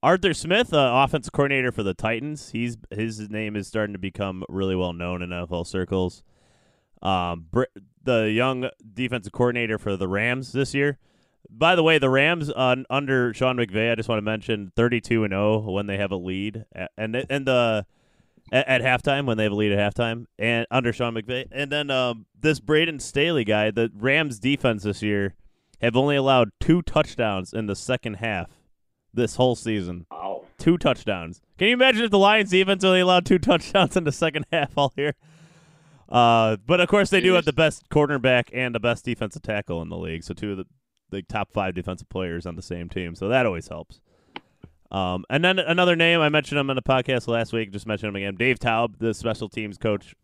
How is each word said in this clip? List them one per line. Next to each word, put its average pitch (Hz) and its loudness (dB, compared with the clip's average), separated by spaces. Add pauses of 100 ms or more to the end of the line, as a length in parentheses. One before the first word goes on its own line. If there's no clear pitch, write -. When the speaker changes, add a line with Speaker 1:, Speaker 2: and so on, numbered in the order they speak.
Speaker 1:
Arthur 180 2
Smith, 208 0
uh, 135 4
offensive 135 -4
coordinator 135 0
for 113 -6
the 95 -2
Titans. 127 -6
He's, 120 -6 (140)
his 107 -6
name 107 -6
is 101 -6
starting 104 -4
to 95 -10
become 95 -6
really 95 -2
well 90 -2
known 87 -6
in 90 -8
N 87 -8
F 87 -10
L 87 -4
circles. 92 -4 (800)
Um, 87 -2
Br-, 120 0 (380)
the 113 2
young 127 0 (240)
defensive 113 -6
coordinator 120 0
for 98 -4
the 92 -4
Rams 117 -2
this 131 -2
year. 139 0 (520)
By 156 2
the 165 4
way, 160 6
the 135 4
Rams, 151 2
uh, 127 2 (120)
under 131 0
Sean 127 0
McVay, 113 0
I - 2
just 110 -6
wanna 110 0
mention 107 -4
thirty-two 113 2
and 98 -4
oh 107 2
when 101 -4
they 98 -4
have 101 -2
a 98 -4
lead, 98 -6 (100)
a-, - -10
and, 110 -6 (140)
and 135 -2
the, 117 2 (640)
at, 131 2
at 131 2
halftime, 135 0
when 117 0
they 110 2
have 104 0
a 104 -2
lead 104 2
at 101 0
halftime, 117 -4 (120)
and 117 0
under 120 0
Sean 120 -4
McVay. 123 -6
And 139 -6
then, 147 -4
um, 123 -2 (160)
this 151 2
Braden 156 0
Staley 147 0
guy, 107 2
the 113 0
Rams 131 0
defense 120 0
this 104 -4
year 101 -2 (480)
have 117 2
only 143 2
allowed 131 4 (100)
two 170 4
touchdowns 107 -2
in 110 -4
the 101 -4
second 120 -6
half 95 -6 (640)
this 117 -2
whole 127 4
season. 90 -6
Speaker 2:
Wow. 90 -10 (140)
Speaker 1:
Two 170 2
touchdowns. 95 -4 (180)
Can 196 2
you 240 4
imagine 247 4
if 220 -2
the 202 4
Lions 208 4
defense 190 2
only 185 6
allowed 180 4
two 185 4
<laughs> 190 0
touchdowns 175 2
in 180 0
the 147 0
second 156 -2
half 151 -2
all 143 2
year? 143 -2 (920)
Uh, 113 6 (100)
but, 175 4
of 180 2
course, 202 4
they 196 4
do 185 4
have 175 4
Speaker 3:
Jeez. 143 -2
Speaker 1:
the 147 0
best 151 0
cornerback 131 2
and 123 -4
the 113 -2
best 117 -2
defensive 113 -6
tackle 101 -6
in 82 -10
the 85 -10
league, 82 -8
so 90 -10
two 104 -6
of 95 -6
the, - -10 (440)
the 98 -8
top 101 -6
five 95 -2
defensive 90 -8
players 87 -6
on 85 -10
the 92 -14
same 87 -10
team, 87 -8
so 95 -6
that 123 2
always 87 -4
helps. - -16 (880)
Um, 92 -2
and 147 0
then 190 4
another 175 2
name, 165 4
I 151 4
mentioned 147 0
him 139 -2
on 131 0
the 131 -4
podcast 131 0
last 117 -2
week, 110 -4
just 101 -10
mentioned 107 -4
him 98 -8
again, 98 -4
Dave 120 2
Taub, 117 0
the 113 -2
special 110 -6
teams 104 -10
coach 104 -2